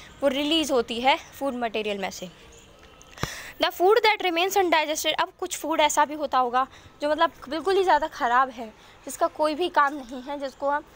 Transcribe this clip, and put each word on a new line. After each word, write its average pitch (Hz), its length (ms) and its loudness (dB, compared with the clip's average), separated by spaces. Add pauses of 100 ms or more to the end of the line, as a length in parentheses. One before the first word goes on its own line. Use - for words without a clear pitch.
(220)
वो 277 60 2
release 294 440 0
होती 233 280 -2
है 269 160 4
फूड - 380 -8
material 214 440 -4
में 190 120 -6
से। 180 200 -14 (1300)
The 349 120 -2
food 381 220 6
that 427 260 4
remains 370 340 0
undigested, 311 560 2
अब 349 280 -2
कुछ 370 180 -6
food 320 220 0
ऐसा 294 240 4
भी 285 100 -4
होता 294 240 -2
होगा 254 280 2 (360)
जो 294 80 -2
मतलब 320 220 2 (160)
बिल्कुल 320 280 0
ही 392 80 4
ज़्यादा 311 220 4
ख़राब 254 440 0
है, 233 180 -12 (360)
जिसका 277 220 -2
कोई 302 280 -2
भी 349 140 -2
काम 294 260 2
नहीं 254 280 -12
है, 285 180 -10
जिसको 277 300 -4
हम 294 140 -2 (120)